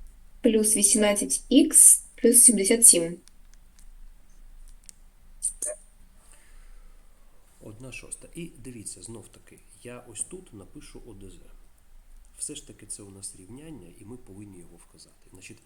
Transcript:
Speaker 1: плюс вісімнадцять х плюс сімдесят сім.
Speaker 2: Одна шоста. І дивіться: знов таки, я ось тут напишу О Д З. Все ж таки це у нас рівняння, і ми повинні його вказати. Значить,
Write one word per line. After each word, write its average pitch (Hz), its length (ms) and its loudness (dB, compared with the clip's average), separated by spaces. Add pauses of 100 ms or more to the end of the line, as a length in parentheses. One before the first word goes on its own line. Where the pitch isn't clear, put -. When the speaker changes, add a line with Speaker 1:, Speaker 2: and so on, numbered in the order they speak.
(400)
Speaker 1:
плюс 220 360 2
вісімнадцять 208 760 0
х - 540 6 (100)
плюс 233 280 4
сімдесят 226 440 4
сім. 170 300 4 (4000)
Speaker 2:
Одна 120 320 -20
шоста. - 420 -18
І 165 160 -14 (140)
дивіться: 113 380 -18
знов 113 260 -18
таки, - 300 -20 (240)
я 123 180 -18
ось 117 220 -16
тут 185 320 -16
напишу 107 520 -20
О 113 80 -20
Д 95 160 -20
З. 85 80 -20 (1000)
Все - 160 -12
ж - 120 -18
таки 107 200 -20
це - 160 -18
у 101 80 -20
нас 95 260 -18
рівняння, 113 520 -20 (100)
і 104 60 -20
ми 117 120 -18
повинні 98 420 -20
його 85 180 -20
вказати. - 560 -20
Значить, 95 340 -20